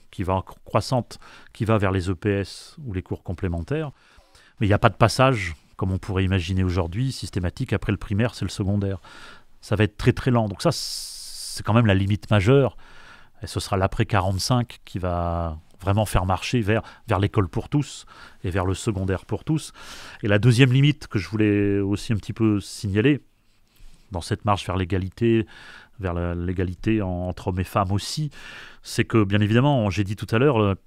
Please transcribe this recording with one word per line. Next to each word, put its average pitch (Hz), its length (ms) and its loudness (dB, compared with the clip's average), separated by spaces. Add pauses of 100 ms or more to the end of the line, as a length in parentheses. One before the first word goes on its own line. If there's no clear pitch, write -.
(120)
qui 104 120 -8
va 92 220 0
cro-, - 200 -20
croissante, - 540 -2 (340)
qui - 100 -6
va 110 140 4
vers 95 160 2
les 92 160 0
E 92 60 -2
P 104 160 0
S - 520 -6
ou 123 80 -10
les 92 120 -4
cours - 200 -8
complémentaires. 98 680 -4 (680)
Mais 110 80 2
il 95 40 4
n'y - 20 8
a 101 60 4
pas 113 100 4
de - 60 0
passage, 113 600 2 (220)
comme 95 160 -2
on 92 40 0
pourrait 95 280 0
imaginer 92 400 0
aujourd'hui, 92 480 -2
systématique. 90 580 -6
Après 104 220 0
le 92 40 0
primaire, 110 380 -2
c'est - 80 -8
le 95 60 -4
secondaire. 98 500 -2 (640)
Ça - 160 -2
va 107 80 6
être - 100 -4
très, - 160 4
très - 200 -2
lent. 113 180 2
Donc - 120 -8
ça, 165 120 2
c'est - 880 -10
quand 104 100 0
même 117 120 6
la 98 80 6
limite 98 360 0
majeure. 113 460 4 (640)
Et - 60 -8
ce - 140 -4
sera - 160 -2
l'après 95 280 0
quarante-cinq 98 800 0
qui - 160 -10
va 85 580 -2 (240)
vraiment 101 240 2
faire 95 200 0
marcher 95 340 0
vers, 107 220 2 (260)
vers 95 120 2
l'école 101 280 2
pour - 220 -6
tous - 360 -4 (380)
et 98 60 -4
vers 90 160 0
le 95 80 0
secondaire 95 520 -2
pour - 200 -8
tous. 156 260 -2 (520)
Et 110 40 -2
la 104 120 4
deuxième 123 340 6
limite 143 340 2
que 110 120 -2
je 82 100 -6
voulais 104 500 2
aussi 101 320 -2
un 107 60 2
petit 98 160 -8
peu 107 260 2
signaler, 107 600 0 (920)
dans 87 80 -6
cette 98 240 -4
marche 104 220 0
vers 90 100 -4
l'égalité, 95 720 0 (540)
vers 90 120 -2
la, 87 220 -2
l'égalité 92 640 -2
en, 92 80 -4
entre 90 380 -6
hommes 95 140 -2
et - 20 -2
femmes 98 300 0
aussi, 147 360 -4 (540)
c'est - 220 -2
que, 113 180 4
bien 101 160 2
évidemment, 117 500 4
j'ai 101 140 -2
dit 98 140 -4
tout - 140 -10
à 113 60 2
l'heure, 123 240 4
euh, 98 140 2 (120)